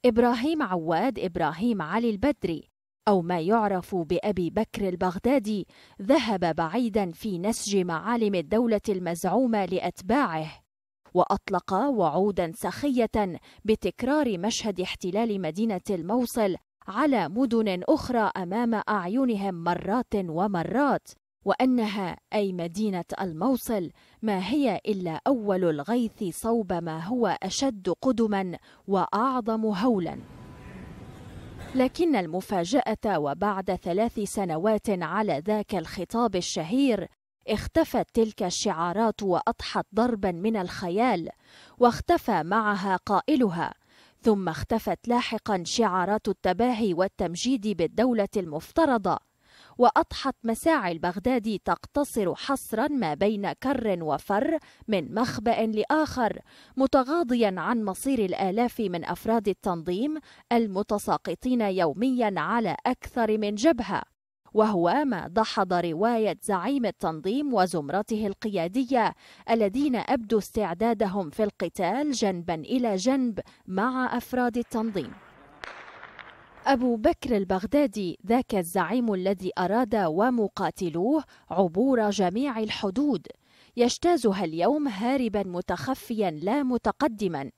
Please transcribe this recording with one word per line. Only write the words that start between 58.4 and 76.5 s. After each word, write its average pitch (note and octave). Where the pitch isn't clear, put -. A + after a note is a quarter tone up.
من F3
أفراد G#3+
التنظيم F#3
المتساقطين G#3
يوميا G3+
على F3+
أكثر A3+
من G#3
جبهة، G#3
وهو G#3
ما G#3
دحض G3
رواية F3+
زعيم A3
التنظيم F#3+
وزمرته F#3
القيادية G3+
الذين A#3
أبدوا A3
استعدادهم G3+
في G#3+
القتال G3+
جنبا F3+
إلى A3+
جنب A#3
مع A#3+
أفراد B3
التنظيم. A3